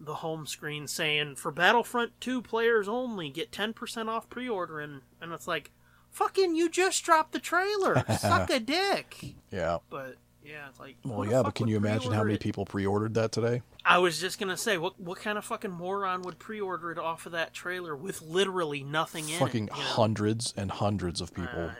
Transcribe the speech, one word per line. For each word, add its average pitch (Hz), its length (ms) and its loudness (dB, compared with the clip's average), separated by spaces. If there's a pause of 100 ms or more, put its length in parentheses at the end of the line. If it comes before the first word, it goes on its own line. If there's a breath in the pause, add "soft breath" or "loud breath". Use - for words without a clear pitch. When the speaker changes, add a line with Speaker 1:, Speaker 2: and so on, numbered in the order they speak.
Speaker 1:
the 147 160 -6
home 160 300 -4
screen 147 400 -6
saying, 151 500 0
"For - 160 -4
Battlefront 226 680 4
two 254 220 -2
players 226 460 2
only, 220 420 -2
get 151 220 -6
ten 208 200 -2
percent 226 360 -6
off 226 200 -4
pre-ordering." 165 720 -4 (200)
And 165 120 -8
it's 156 160 -10
like, 160 220 -2 (400 soft breath)
fucking, 381 460 2
you 339 120 4
just 349 360 2
dropped 311 280 4
the 302 80 -4
trailer. 370 720 2
Speaker 2:
<laughs> - 60 2
Speaker 1:
Suck 101 320 2
a 277 100 2
dick. 277 720 -2 (160)
Speaker 2:
Yeah. 85 280 0 (120)
Speaker 1:
But, 131 260 -10 (280)
yeah, 147 240 -14
it's 131 100 -20
like, 135 260 -16
Speaker 2:
Well, 120 140 -6
Speaker 1:
who 104 80 -2
the 107 40 0
Speaker 2:
yeah, 120 80 4
Speaker 1:
fuck 127 80 4
Speaker 2:
but - 80 0
can - 120 0
Speaker 1:
would 113 40 2
Speaker 2:
you 107 80 4
imagine 107 240 2 (100)
how 104 60 2
Speaker 1:
pre-order 107 80 2
Speaker 2:
many 107 100 4
Speaker 1:
it? - 60 -10
Speaker 2:
people 104 240 -2
pre-ordered 101 480 0
that 110 180 2
today? 117 300 0 (240)
Speaker 1:
I 175 120 8
was 175 200 4
just 175 200 -4
gonna 190 180 -2
say, 196 220 0
what, 175 200 -4
what 180 200 -8
kind 208 180 -2
of 208 80 -4
fucking 220 260 -6
moron 185 520 -4
would 175 160 -8
pre-order 185 520 -6
it 160 80 -6
off 160 280 -4
of 175 60 -8
that 170 200 -2
trailer 180 420 -6
with 170 280 -8
literally 165 600 0
nothing 151 460 -2
in 156 100 -2
Speaker 2:
Fucking 120 300 2
Speaker 1:
it, - 80 -8
you - 60 -4
know? - 60 -2
Speaker 2:
hundreds 110 680 4
and 98 140 -2
hundreds 95 500 0
of 90 140 -8
people. 85 360 -4
Speaker 1:
Uh, 117 100 -10